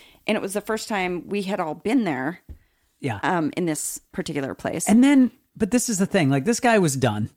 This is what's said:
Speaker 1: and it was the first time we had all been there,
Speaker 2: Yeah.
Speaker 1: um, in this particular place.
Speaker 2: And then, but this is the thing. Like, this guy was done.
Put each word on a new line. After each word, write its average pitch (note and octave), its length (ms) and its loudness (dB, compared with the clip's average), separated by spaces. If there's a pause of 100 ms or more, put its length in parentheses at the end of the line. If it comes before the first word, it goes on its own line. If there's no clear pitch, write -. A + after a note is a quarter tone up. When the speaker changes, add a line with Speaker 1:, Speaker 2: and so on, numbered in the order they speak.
(260)
Speaker 1:
and F3+ 80 0
it - 60 -2
was G3 140 -8
the G3+ 80 -4
first A3 260 -6
time F3+ 400 -4
we G3+ 140 -4
had G3 180 -4
all D#3 140 -4
been A3 300 0
there, C#3+ 360 -4 (600)
Speaker 2:
Yeah. A2+ 220 -6
Speaker 1:
um, D#3+ 320 0
in F3+ 120 -4
this - 340 -6 (120)
particular C#3+ 420 -6
place. - 340 -6
Speaker 2:
And A#3+ 160 8
then, C4+ 260 6 (240)
but G3 180 -4
this A#3+ 180 0
is G3 80 -2
the F#3+ 80 2
thing. D#3 240 2
Like, C#3 160 0
this A#3 140 0
guy A3+ 180 4
was D3+ 180 2
done. A2 400 0